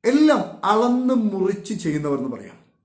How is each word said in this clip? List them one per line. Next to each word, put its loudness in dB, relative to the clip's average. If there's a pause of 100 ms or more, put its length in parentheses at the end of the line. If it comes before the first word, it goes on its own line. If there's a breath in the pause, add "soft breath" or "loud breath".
എല്ലാം 2
അളന്ന് 2
മുറിച്ച് -2
ചെയ്യുന്നവർ -2
എന്ന് -6
പറയാം. -14 (280)